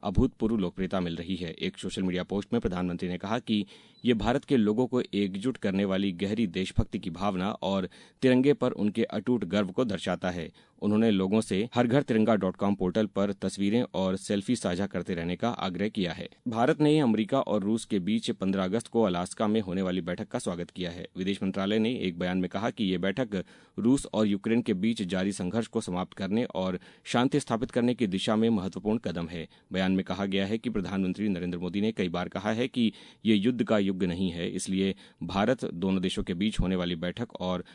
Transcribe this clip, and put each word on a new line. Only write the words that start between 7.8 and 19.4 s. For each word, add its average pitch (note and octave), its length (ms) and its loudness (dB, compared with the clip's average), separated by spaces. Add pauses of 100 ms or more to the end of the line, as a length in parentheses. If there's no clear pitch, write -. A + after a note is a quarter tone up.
तिरंगे B2+ 300 6
पर B2+ 180 2
उनके G#2 340 0
अटूट A2 400 0
गर्व F#2+ 220 2
को F#2+ 180 0
दर्शाता F#2 460 -2
है। E2+ 200 -6 (320)
उन्होंने G#2+ 280 4
लोगों G2 300 4
से G#2 340 0
हर B2 120 4
घर B2+ 160 4
तिरंगा A2 320 4
डॉट F#2 220 0
कॉम G2+ 180 2
पोर्टल F#2+ 320 0
पर G2+ 260 0
तस्वीरें G2+ 520 0 (100)
और F#2+ 220 0
सेल्फी G#2 400 -2
साझा F#2 300 -2
करते F#2 280 -4
रहने E2+ 220 -4
का A#2 120 -2
आग्रह F#2 400 -2
किया F2+ 240 -2
है। - 160 -10 (200)
भारत B2+ 320 2
ने D3+ 180 6
अमेरिका A2+ 420 2
और G2+ 220 0
रूस A2 220 0
के G#2+ 140 -2
बीच G#2+ 320 -2
पन्द्रह F#2+ 340 0
अगस्त G2+ 240 -2
को A2+ 140 2
अलास्का F#2 440 0